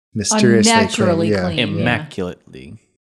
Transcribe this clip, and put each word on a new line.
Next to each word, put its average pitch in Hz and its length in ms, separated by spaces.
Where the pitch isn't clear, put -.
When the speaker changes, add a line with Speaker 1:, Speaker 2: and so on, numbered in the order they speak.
Speaker 1:
mysteriously 208 580
Speaker 2:
Unnaturally 214 580
Speaker 1:
clean. 104 100
Yeah, 90 80
Speaker 2:
clean, - 100
Speaker 1:
yeah. 120 80
Speaker 2:
yeah. 110 60
Speaker 3:
Immaculately. 98 1000